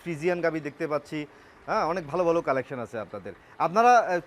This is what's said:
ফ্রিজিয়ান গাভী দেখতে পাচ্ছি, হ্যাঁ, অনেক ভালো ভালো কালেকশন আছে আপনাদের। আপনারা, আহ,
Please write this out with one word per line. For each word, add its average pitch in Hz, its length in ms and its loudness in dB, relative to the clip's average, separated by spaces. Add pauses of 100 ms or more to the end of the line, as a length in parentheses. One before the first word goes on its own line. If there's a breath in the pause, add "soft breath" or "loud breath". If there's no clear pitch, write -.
ফ্রিজিয়ান 170 400 -2
গাভী 160 180 0
দেখতে 147 280 -6
পাচ্ছি, 147 380 -6 (400 soft breath)
হ্যাঁ, 214 200 -2
অনেক 165 220 -4
ভালো 170 180 0
ভালো 165 160 4
কালেকশন 131 380 -2
আছে 113 200 -8
আপনাদের। 101 340 -10 (260 soft breath)
আপনারা, 220 380 6
আহ, 180 280 2